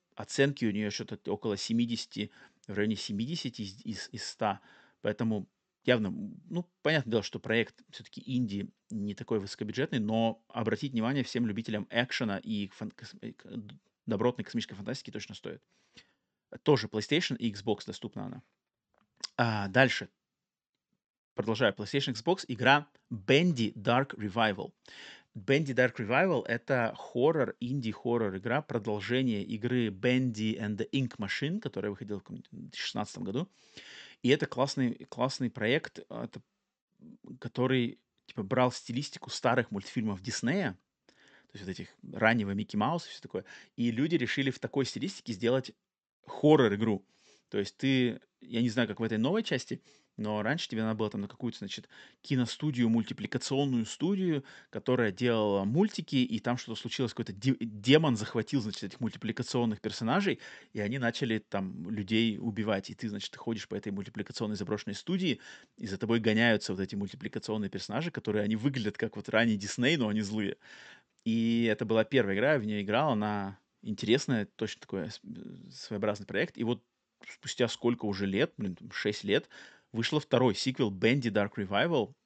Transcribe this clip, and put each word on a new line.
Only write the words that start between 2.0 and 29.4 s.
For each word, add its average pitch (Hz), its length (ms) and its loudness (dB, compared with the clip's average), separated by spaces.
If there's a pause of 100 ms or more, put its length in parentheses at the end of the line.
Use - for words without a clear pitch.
в 107 60 -10
районе 104 220 0
семидесяти 117 680 -6
из, 98 240 -12
из, 104 280 -8
из 104 120 -10
ста. 104 360 -2 (400)
Поэтому 110 480 0 (340)
явно, 117 240 4
м, - 420 -8
ну, 170 160 -4 (160)
понятное 147 300 0
дело, 110 120 4
что - 160 -10
проект - 520 0
всё-таки - 340 -16
инди, 110 440 -2 (200)
не 104 260 -6
такой 117 240 -2
высокобюджетный, 107 600 -4
но 113 480 2
обратить 117 460 -2
внимание 120 320 0
всем 120 200 -2
любителям 107 440 -4
экшена 113 480 0
и 104 320 -4
фан-, - 220 -10
кос-, - 280 -20
э, 110 140 -14
к-, - 160 -20
д-, 107 260 -12 (300)
добротной 113 400 0
космической 110 300 -6
фантастики 101 360 -10
точно 107 240 -12
стоит. - 260 -12 (1000)
Тоже 131 240 6
PlayStation 127 500 -2
и 117 160 -2
Xbox 101 360 -2
доступна 101 380 -10
она. - 180 -12 (920)
А, 110 320 0
дальше. 113 380 4 (1300)
Продолжаю. 110 400 2
PlayStation, 135 400 -2
Xbox, 160 340 0
игра 131 400 4 (240)
Bendy 131 640 4
Dark 117 420 2
Revival. 104 560 0 (640)
Bendy 135 380 2
Dark 123 220 4
Revival — 131 520 2
это 117 480 0
хоррор, 131 640 0
инди-хоррор 117 800 -2
игра, 117 240 -2
продолжение 110 840 -2